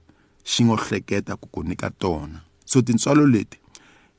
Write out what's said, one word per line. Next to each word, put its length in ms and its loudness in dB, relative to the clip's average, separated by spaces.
xi 240 2
ngo 80 2
hleketa 640 -6
ku 80 -20
ku 160 -10
nyika 260 -6
tona. 540 -6
So 200 2
tintswalo 400 2
leti 320 2